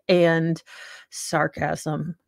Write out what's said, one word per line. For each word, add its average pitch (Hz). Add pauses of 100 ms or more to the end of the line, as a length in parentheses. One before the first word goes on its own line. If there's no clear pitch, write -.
and 165 (480)
sarcasm 156 (120)